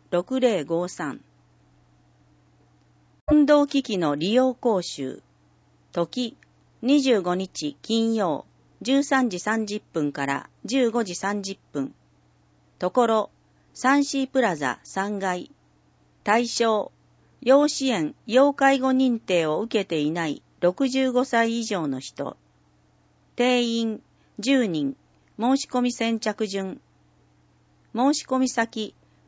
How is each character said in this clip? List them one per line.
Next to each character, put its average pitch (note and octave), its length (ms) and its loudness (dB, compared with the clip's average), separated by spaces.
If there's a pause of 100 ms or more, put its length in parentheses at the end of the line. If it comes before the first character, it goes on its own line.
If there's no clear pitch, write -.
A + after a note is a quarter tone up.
(100)
六 F3 300 -2
零 A3 240 2
五 E3+ 240 -4
三。 C#3 340 -10 (2000)
運 D4+ 180 6
動 D4 200 6
機 C#4 160 0
器 A3 140 -4
の D#3 180 0
利 E3+ 200 0
用 B3+ 200 4
講 G#3+ 280 0
習。 C3 400 -10 (720)
時、 A3 440 -4 (460)
二 C#4 180 4
十 B3 220 2
五 F3+ 120 0
日 F3+ 460 -6
金 A3+ 340 0
曜、 F3+ 300 -2 (380)
十 C4+ 200 2
三 C4 280 0
時 F3+ 100 -8
三 A3 260 -4
十 G#3 140 -6
分 D3 320 -4
か C#3 140 -6
ら C#3 240 -6 (160)
十 A#3+ 240 0
五 A#3 120 -2
時 F#3 120 -8
三 G3+ 280 -6
十 F#3+ 140 -10 (160)
分。 C#3 220 -6 (840)
と F3+ 120 -4
こ B3 160 2
ろ、 A3 240 0 (420)
サ C4 220 2
ン C#4+ 100 4
シ C#4 200 -4
ー C4 40 -6
プ C4 140 0
ラ G3 120 0
ザ C#3+ 300 -4
三 G3+ 340 -6
階。 F#3 320 -4 (760)
対 A#3 220 2
象、 A3+ 460 0 (480)
要 C#4 280 6
支 C4+ 200 -4
援、 E3+ 260 -2 (120)
要 C4 260 6
介 C4+ 280 4
護 C4 120 0
認 B3+ 260 2
定 E3+ 280 0
を D#3 140 0
受 A3+ 180 -2
け G3 80 0
て E3 140 -2
い D3 100 0
な E3+ 160 -2
い D3 160 -6 (180)
六 F3+ 280 2
十 C4 220 0
五 B3 140 2
歳 A#3 340 0
以 A#3 60 -4
上 F#3+ 240 -4
の C3 120 -4
人。 - 360 -10 (960)
定 B3 280 2
員、 A3+ 400 -4 (360)
十 B3 280 2
人。 D3 280 -2 (440)
申 B3+ 200 2
し - 100 -12
込 B3 140 -2
み B3 100 0
先 A3+ 260 -2
着 G#3+ 280 -4
順。 F#3+ 340 -8 (1120)
申 C4 200 2
し - 100 -8
込 C4 140 -2
み B3+ 100 2
先、 A3+ 460 -4 (340)